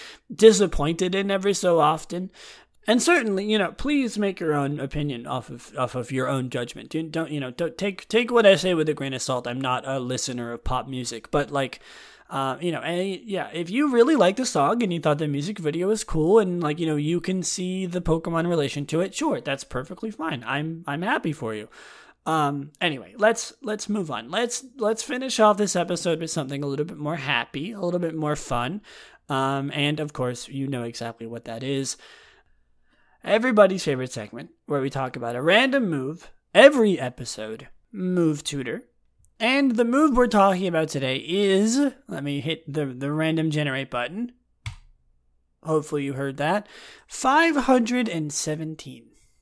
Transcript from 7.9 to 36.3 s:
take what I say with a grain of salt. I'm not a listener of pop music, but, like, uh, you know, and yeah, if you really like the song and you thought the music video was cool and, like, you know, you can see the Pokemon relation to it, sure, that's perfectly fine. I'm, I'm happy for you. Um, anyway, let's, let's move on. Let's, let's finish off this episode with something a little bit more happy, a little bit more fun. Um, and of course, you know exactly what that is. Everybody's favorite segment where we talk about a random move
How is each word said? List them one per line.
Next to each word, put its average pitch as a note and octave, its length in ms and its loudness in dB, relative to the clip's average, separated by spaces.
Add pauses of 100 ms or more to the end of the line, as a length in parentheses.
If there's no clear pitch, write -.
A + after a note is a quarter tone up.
take A#3 220 0
what A#3 160 8
I G3 100 10
say F3+ 160 0
with D#3 160 2
a D3+ 60 2
grain C#3 180 -6
of C3 80 -6
salt. B2 260 -2
I'm B2 140 -6
not B2+ 260 -2
a C3+ 120 -4
listener B2 540 -6
of A#2+ 120 -8
pop B2+ 240 -2
music, A#2+ 420 -8
but, C#3+ 200 0
like, C#3 300 -2 (500)
uh, C3+ 320 -2
you F3 100 0
know, C3+ 80 -4
and F3 460 -4
yeah, F#3+ 260 -4
if E3+ 160 -6
you C4+ 240 0
really B3 240 6
like F#3+ 200 4
the C4 100 -2
song F3+ 360 2
and G3+ 80 0
you E3+ 100 -2
thought D3 180 2
the D#3 100 -2
music D3 300 -4
video E3 300 -2
was G#3+ 140 0
cool E3 360 4
and, F3+ 240 2
like, D3+ 160 -2
you E3+ 80 -2
know, D#3 100 0
you D#3 240 0
can F#3 220 -2
see F#3 420 -4
the F3 160 -4
Pokemon E3 480 0
relation D3 380 0
to E3 160 0
it, C#4+ 120 -4
sure, C4+ 240 -2
that's C#3 260 -4
perfectly F3+ 460 -8
fine. D3+ 360 -6
I'm, D#3 400 -4
I'm D3 160 -6
happy G3 320 -2
for A2 200 -6
you. G#2+ 140 -10 (560)
Um, D3 560 -2
anyway, B2+ 380 -4
let's, A3 340 2 (100)
let's G#3+ 280 -6
move G3 200 -4
on. A#2 200 -8
Let's, A#3 340 -2 (140)
let's A3 240 0
finish C4 380 -4
off G#3 180 8
this G3+ 180 0
episode F3 440 0
with D#3+ 100 -6
something C#3 320 -4
a D3 40 -4
little C#3+ 200 -2
bit F3 100 -12
more D3+ 200 -4
happy, C#3 560 -4
a G#3 80 -10
little F3 200 -2
bit D#3+ 140 -4
more D3+ 220 -2
fun. C3+ 440 -4 (480)
Um, C#3 460 -2
and D3 260 -2
of D3+ 140 -8
course, B2 340 -4
you C3+ 200 -6
know B2+ 160 -4
exactly A#2 420 -10
what A#2 180 -12
that A#2 180 -10
is. C3+ 360 -4 (1300)
Everybody's G#3+ 580 4
favorite B2+ 300 -2
segment A#2+ 380 -12 (160)
where C#3+ 140 0
we C3+ 100 -2
talk C3 260 -4
about A#2+ 180 -4
a B2 80 -4
random A#3 480 4
move C#3+ 400 -6 (240)